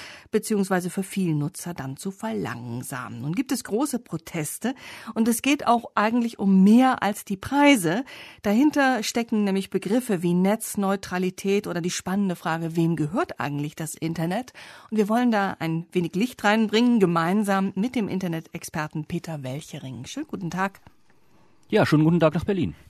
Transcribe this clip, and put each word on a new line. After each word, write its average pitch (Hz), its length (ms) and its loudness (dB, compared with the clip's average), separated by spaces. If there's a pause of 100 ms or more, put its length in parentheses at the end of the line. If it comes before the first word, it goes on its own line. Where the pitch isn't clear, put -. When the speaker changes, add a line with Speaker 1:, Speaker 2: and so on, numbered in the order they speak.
(300)
Speaker 1:
beziehungsweise 190 600 0
für 196 100 -4
viele 185 320 -2
Nutzer 147 400 -4
dann 135 240 -10
zu 196 140 -8
verlangsamen. 123 1080 -8
Nun 147 120 -4
gibt 262 180 -2
es 262 120 -2
große 247 340 -2
Proteste - 760 -6 (400)
und 220 120 2
es 233 140 0
geht 285 240 0
auch 233 200 2 (100)
eigentlich 233 420 0
um 196 260 6
mehr 247 380 8
als 202 240 -2
die 196 120 -6
Preise. 262 680 4 (380)
Dahinter 262 580 2
stecken 226 440 -2
nämlich 190 260 -2
Begriffe 196 500 0
wie 175 140 2
Netzneutralität 196 1300 0
oder 170 160 -4
die 175 80 -2
spannende 190 460 -2
Frage, 165 400 -4
wem 170 200 2
gehört 156 440 -4
eigentlich 143 360 -4
das 160 200 -8
Internet? 170 580 -4 (380)
Und 214 60 -2
wir 208 120 2
wollen 240 220 2
da 196 260 0
ein 165 340 -4
wenig 175 220 0
Licht 233 300 -2
reinbringen, 220 560 4
gemeinsam 190 760 2
mit 240 220 -2
dem 214 140 0
Internet-Experten 165 960 -6
Peter 160 360 -8
Welchering. 131 640 -10
Schönen 285 220 -10
guten 170 240 -8
Tag. 190 300 -4 (840)
Speaker 2:
Ja, 208 160 4
schönen 151 200 4
guten 170 160 4
Tag 156 160 4
nach 170 80 -2
Berlin. 175 320 -2 (140)